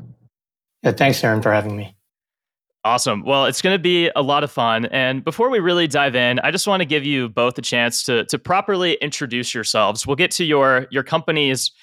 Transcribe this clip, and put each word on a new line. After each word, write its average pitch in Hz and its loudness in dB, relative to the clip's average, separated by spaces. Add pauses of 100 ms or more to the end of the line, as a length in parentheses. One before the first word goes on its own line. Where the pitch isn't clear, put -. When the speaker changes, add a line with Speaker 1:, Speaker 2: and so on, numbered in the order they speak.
(840)
Speaker 1:
Yeah, 123 2
thanks, 135 0
Aaron, 110 2
for 110 2
having 104 0
me. 101 -12 (880)
Speaker 2:
Awesome. 113 0
Well, 135 2
it's 131 -2
gonna 190 2
be 170 2
a 147 2
lot 143 2
of 139 -4
fun. 117 0
And 131 -2
before 233 -2
we 240 2
really 175 2
dive 139 2
in, 123 2
I 139 0
just 180 -2
wanna 190 0
give 139 -2
you 135 -2
both 120 0
a - -8
chance 120 0
to, 117 0
to - -4
properly 180 0
introduce 123 -6
yourselves. 107 0
We'll 139 0
get 139 0
to - -2
your, 135 2
your 135 -2
companies, 147 -2 (120)